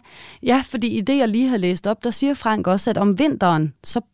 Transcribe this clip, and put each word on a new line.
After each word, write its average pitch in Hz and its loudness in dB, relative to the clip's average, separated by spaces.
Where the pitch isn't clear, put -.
Ja, 254 2
fordi 233 -4
i - -2
det, 269 0
jeg 247 2
lige 233 2
har 254 0
læst 180 -2
op, 202 -4
der 240 -2
siger 277 0
Frank 214 -2
også, 196 0
at 214 0
om 196 2
vinteren, 175 2
så - -2